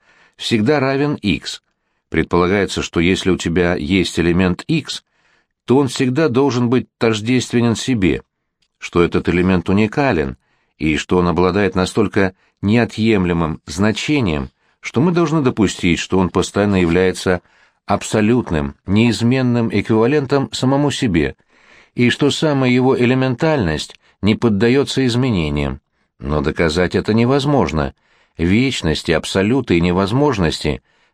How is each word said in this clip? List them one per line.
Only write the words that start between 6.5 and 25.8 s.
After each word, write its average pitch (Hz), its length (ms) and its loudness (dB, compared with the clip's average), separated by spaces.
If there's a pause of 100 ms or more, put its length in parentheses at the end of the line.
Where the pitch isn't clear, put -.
быть 123 180 0 (100)
тождественен 117 800 0
себе, 92 480 0 (540)
что - 240 -2
этот 85 280 0
элемент 90 380 2
уникален, 101 720 0 (400)
и 76 200 -2
что 90 200 -2
он 87 100 2
обладает 90 480 0
настолько 95 600 0 (260)
неотъемлемым 101 1040 0
значением, 95 840 -2 (280)
что - 220 -4
мы 175 100 2
должны 165 300 0
допустить, 95 580 0
что - 200 -2
он 90 100 2
постоянно 101 500 0
является 90 640 0 (440)
абсолютным, 101 920 0 (100)
неизменным 117 880 0
эквивалентом 123 800 0
самому 139 400 0
себе, 82 440 0 (580)
и 123 160 2
что 139 220 0
самая 139 380 0
его 123 280 2
элементальность 123 1040 0 (220)
не 101 140 2
поддаётся 123 680 2
изменениям. 80 760 -2 (380)